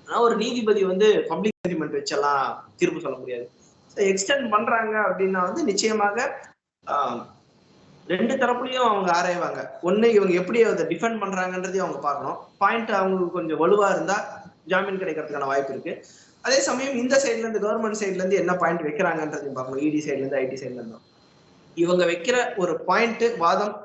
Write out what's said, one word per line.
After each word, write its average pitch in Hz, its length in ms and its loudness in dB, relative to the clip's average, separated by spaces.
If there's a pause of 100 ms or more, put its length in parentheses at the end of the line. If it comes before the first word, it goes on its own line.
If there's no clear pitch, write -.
ஆனா 185 200 -2
ஒரு 226 160 4
நீதிபதி 214 480 0
வந்து 185 240 4 (200)
பப்ளிக் 190 300 -2
சென்டிமெண்ட் 175 400 -4
வச்செல்லாம் 143 460 0 (300)
தீர்ப்பு 165 300 -2
சொல்ல 135 140 -6
முடியாது. 123 280 -10 (500)
So, - 80 -6
எக்ஸ்டெண்ட் 233 460 2
பண்றாங்க 220 500 0
அப்படின்னா 190 420 0
வந்து 190 220 -2
நிச்சயமாக, 214 640 0 (560)
ஆஹ், 135 360 -2 (880)
ரெண்டு 226 280 0
தரப்புலயும் 254 520 0
அவங்க 196 240 0
ஆராய்வாங்க. 170 500 -2 (200)
ஒண்ணு 208 280 4
இவங்க 196 240 6
எப்படி 226 300 0
அதை 180 220 2
டிஃபெண்ட் 220 360 -2
பண்றாங்கன்றதையும் 185 680 -2
அவங்க 139 140 -8
பார்க்கணும், 139 360 -4 (200)
பாயிண்ட் 220 340 0
அவங்களுக்கு 190 460 0
கொஞ்சம் 160 240 0
வலுவா 196 280 6
இருந்தா 175 280 0 (480)
ஜாமீன் 190 340 -2
கிடைக்கிறதுக்கான 151 460 -6
வாய்ப்பு 139 260 0
இருக்கு. 156 200 -8 (520)
அதே 262 160 4
சமயம் 269 340 -2
இந்த 247 220 0
சைடுல 226 280 2
இருந்து, 214 160 -2
கவர்மெண்ட் 214 380 -2
சைடுல 185 220 -4
இருந்து 190 180 2
என்ன 170 160 2
பாயிண்ட் 170 300 0
வைக்கிறாங்கன்றதையும் 147 720 -2
பார்க்கணும். 131 260 -6
இ 156 80 2
டி 147 100 0
சைடுல 135 220 -4
இருந்து, 139 160 -2
ஐ 131 60 0
டி 131 120 -6
சைடுல 123 240 -10
இருந்தும் 110 240 -14 (720)
இவங்க 180 280 4
வைக்கிற 175 320 2 (200)
ஒரு 175 240 0
பாயிண்ட் 220 440 2 (140)
வாதம் 190 360 2 (100)